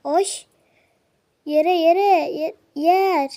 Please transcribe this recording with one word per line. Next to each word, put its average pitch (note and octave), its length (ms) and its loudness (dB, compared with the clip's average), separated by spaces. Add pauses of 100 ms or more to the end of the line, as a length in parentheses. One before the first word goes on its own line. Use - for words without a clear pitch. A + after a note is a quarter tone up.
Oy. D#4 200 0 (1200)
Yere, D#4 260 0
yere, F4 580 2
ye-, D4+ 260 -8 (180)
yer. E4+ 640 0